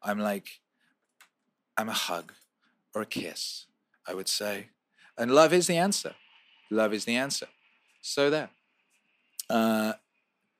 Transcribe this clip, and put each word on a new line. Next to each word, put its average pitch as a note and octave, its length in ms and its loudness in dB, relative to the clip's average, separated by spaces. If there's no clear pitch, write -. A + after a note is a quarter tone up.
I'm G#2 160 -2
like, G2+ 400 -4
I'm A2 120 -4
a A2 60 -6
hug - 380 -6
or A2 80 -4
a G#2+ 40 -10
kiss, - 600 -10
I F2+ 80 -8
would F#2 140 -8
say. G#2 400 -4
And A#2+ 160 2
love D#3 180 8
is F3 140 4
the E3+ 120 2
answer. G3 360 0
Love G#2+ 240 2
is G#2 120 -4
the A#2 100 0
answer. C#3 320 -4
So C#3+ 280 2
there. D3+ 200 0
Uh, A2 440 2